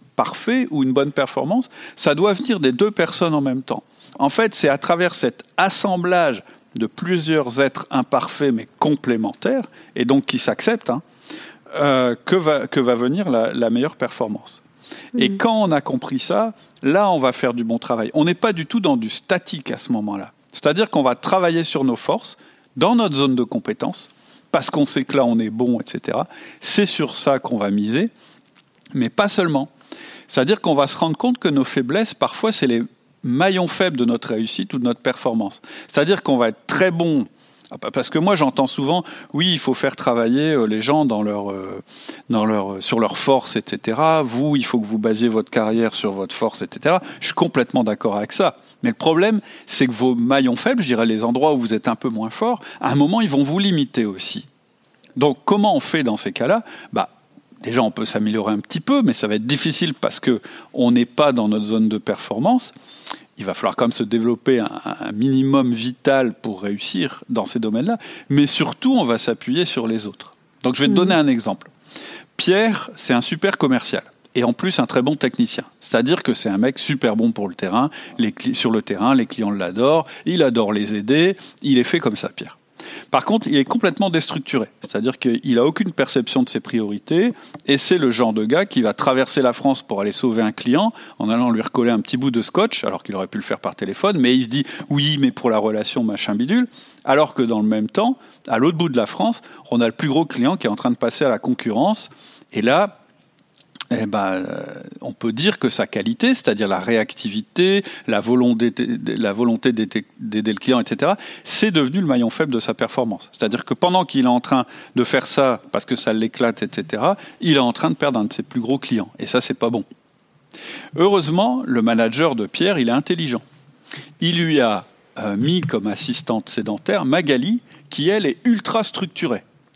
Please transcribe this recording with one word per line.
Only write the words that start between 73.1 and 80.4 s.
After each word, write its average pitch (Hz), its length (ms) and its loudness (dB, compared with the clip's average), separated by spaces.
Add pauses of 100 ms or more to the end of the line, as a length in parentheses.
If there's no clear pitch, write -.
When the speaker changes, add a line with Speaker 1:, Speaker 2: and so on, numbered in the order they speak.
Speaker 1:
un 120 80 4
super - 360 -2
commercial. - 460 0 (320)
Et 123 80 2
en - 100 2
plus, 185 260 -2
un 127 80 0
très 127 160 0
bon 147 120 2
technicien. - 480 -2 (160)
C'est-à-dire 127 440 0
que 123 100 0
c'est - 160 -4
un 95 80 0
mec 127 220 0
super 127 360 0
bon 113 160 2
pour 101 160 -4
le 90 80 -10
terrain, 113 360 0 (260)
les 110 140 0
cli-, - 240 -4
sur 117 160 0
le 107 100 2
terrain, 104 320 0
les 123 140 4
clients 104 240 -4
l'adorent, 110 560 0 (180)
il 160 160 0